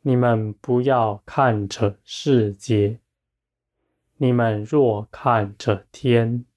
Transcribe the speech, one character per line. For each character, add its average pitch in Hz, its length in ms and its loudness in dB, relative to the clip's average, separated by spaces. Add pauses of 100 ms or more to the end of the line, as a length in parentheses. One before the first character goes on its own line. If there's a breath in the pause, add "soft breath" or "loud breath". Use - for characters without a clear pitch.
你 131 140 0
们 113 380 0
不 123 300 -2
要 117 420 0
看 110 420 0
着 101 360 -4
世 113 500 0
界， 104 460 -2 (1160)
你 127 140 2
们 113 320 0
若 110 480 0
看 107 460 -2
着 - 340 -2
天 120 540 0 (120)